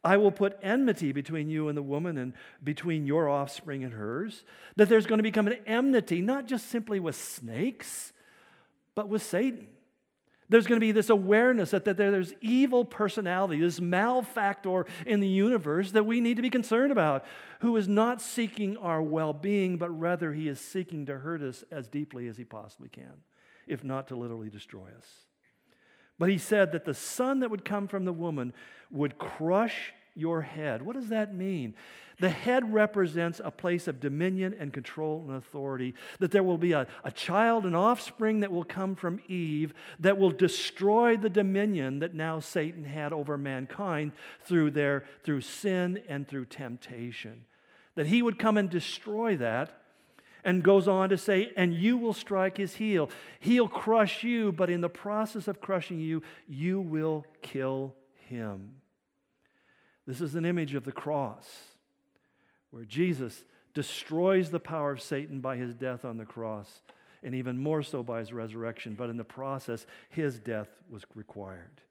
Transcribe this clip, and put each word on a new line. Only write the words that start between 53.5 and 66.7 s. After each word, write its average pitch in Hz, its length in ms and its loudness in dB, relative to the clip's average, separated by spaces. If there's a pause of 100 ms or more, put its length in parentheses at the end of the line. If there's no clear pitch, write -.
crush 220 560 2
you, 233 280 0
but 175 180 0
in 175 100 0
the 175 80 0
process 214 580 -4
of 202 140 -6
crushing 175 400 -4
you, 160 220 -4 (260)
you 170 320 -2
will 156 460 -4 (160)
kill 135 520 -4 (200)
him. 110 640 -10 (1300)
This 127 160 -6
is 151 120 -4
an 165 120 0
image 165 280 0
of 131 100 -4
the 135 80 -8
cross, - 840 -6 (960)
where 117 160 -18
Jesus 131 580 -2 (300)
destroys 175 760 0
the 165 80 -4
power 151 340 -4
of 131 100 -8
Satan 143 380 -6
by 127 180 -6
his 123 160 -6
death 127 320 -8
on 117 100 -8
the 110 80 -10
cross, 110 560 -10 (420)